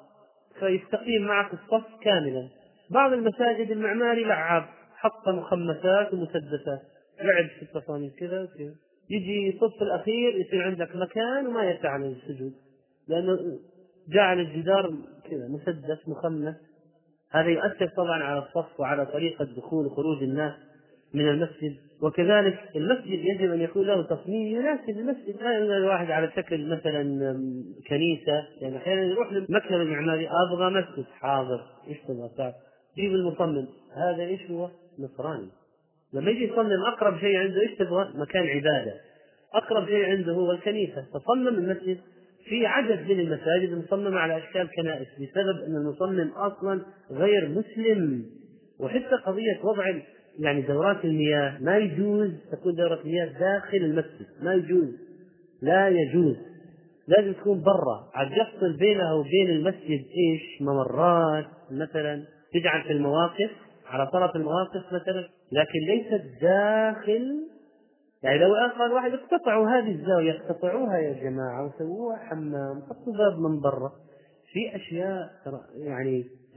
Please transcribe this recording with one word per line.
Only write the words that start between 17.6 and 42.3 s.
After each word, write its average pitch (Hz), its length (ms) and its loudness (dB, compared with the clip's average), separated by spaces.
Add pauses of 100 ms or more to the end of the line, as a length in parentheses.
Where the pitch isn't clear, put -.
طبعا 170 260 0
على 143 160 -2
الصف 156 420 -6
وعلى 139 260 0
طريقة 156 380 -2
دخول 135 420 -4
وخروج 143 360 -2
الناس 143 300 -2 (640)
من 147 140 4
المسجد. 151 480 -2 (260)
وكذلك 185 560 4 (180)
المسجد 185 480 -2
يجب 185 280 0
أن 170 80 0
يكون 170 260 0
له 196 160 2
تصميم 214 540 -4
يناسب 254 320 -2
المسجد، 220 540 -6
لا 233 160 0
يبنى 208 180 2
الواحد 185 340 2
على 160 260 0
شكل 165 320 -4
مثلا 156 340 -2 (840)
كنيسة، 151 580 0 (140)
يعني 131 160 -6
أحيانا 190 280 0
يروح 202 280 0
للمكتب 190 420 0
المعماري: 160 540 0
"أبغى 180 420 2
مسجد"، 175 340 -2 (160)
"حاضر، 127 400 -2 (280)
إيش 147 100 -12
تبغى؟ 120 380 -10
تعال." 127 160 -6 (440)
جيب 196 180 -2
المصمم، 165 520 0 (300)
هذا 170 260 0
إيش 180 280 -6
هو؟ 175 200 -6 (280)
نصراني. 135 500 -8 (640)
لما 151 180 0
يجي 233 140 0
يصمم 208 420 2
أقرب 208 320 2
شيء 196 180 2
عنده 190 240 2
إيش 220 180 0
تبغى؟ 185 360 0
مكان 160 320 -2
عبادة، 139 480 0 (600)
أقرب 208 320 2
شيء 202 180 2
عنده 185 280 0
هو 175 200 2
الكنيسة، 180 520 -4 (100)
فصمم 247 340 0
المسجد. 185 500 -2 (460)